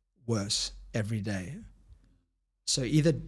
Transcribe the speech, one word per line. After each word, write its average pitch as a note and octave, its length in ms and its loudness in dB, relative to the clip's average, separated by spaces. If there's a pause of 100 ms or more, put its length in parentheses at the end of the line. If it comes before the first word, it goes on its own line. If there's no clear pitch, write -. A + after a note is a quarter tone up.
(260)
worse G#2+ 460 0 (220)
every A2 260 -2
day. G2+ 380 -4 (1080)
So - 180 0
either D3+ 300 6 (140)